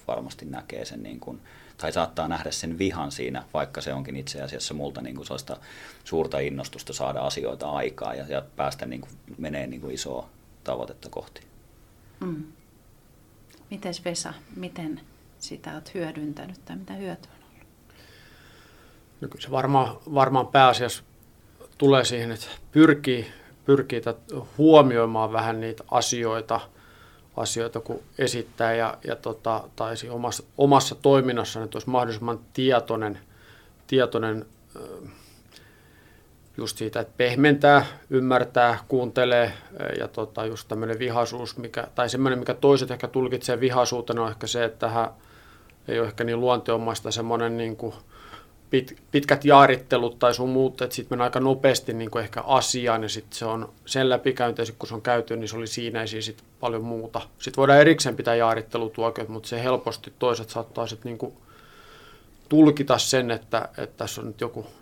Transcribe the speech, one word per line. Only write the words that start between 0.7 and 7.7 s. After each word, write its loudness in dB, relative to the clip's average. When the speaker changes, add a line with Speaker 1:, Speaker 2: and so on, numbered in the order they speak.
Speaker 1:
sen, -14
niin -16
kun, -16
tai -6
saattaa -4
nähdä -6
sen -8
vihan -4
siinä, -8
vaikka -6
se -8
onkin -8
itse -10
asiassa -10
multa, -10
niin -12
kun, -14
sellaista -10
suurta -2
innostusta -8
saada -6
asioita -6